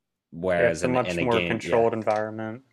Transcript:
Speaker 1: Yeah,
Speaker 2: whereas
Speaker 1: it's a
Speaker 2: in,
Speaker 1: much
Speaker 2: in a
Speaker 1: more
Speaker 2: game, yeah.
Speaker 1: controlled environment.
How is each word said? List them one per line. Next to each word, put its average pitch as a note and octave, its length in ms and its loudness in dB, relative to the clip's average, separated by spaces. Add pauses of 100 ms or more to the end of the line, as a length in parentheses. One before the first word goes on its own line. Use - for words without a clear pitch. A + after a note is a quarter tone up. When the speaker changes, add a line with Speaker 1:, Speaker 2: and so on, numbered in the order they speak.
(320)
Speaker 1:
Yeah, E2 80 -14
Speaker 2:
whereas F2 380 2
Speaker 1:
it's E2 60 -10
a - 40 4
Speaker 2:
in, B2+ 60 0
Speaker 1:
much B2+ 160 0
Speaker 2:
in F2 100 -2
a E2 40 0
Speaker 1:
more A#2 100 2
Speaker 2:
game, A2+ 100 4
yeah. F2 60 -2
Speaker 1:
controlled A#2 440 2
environment. A2 680 -4 (100)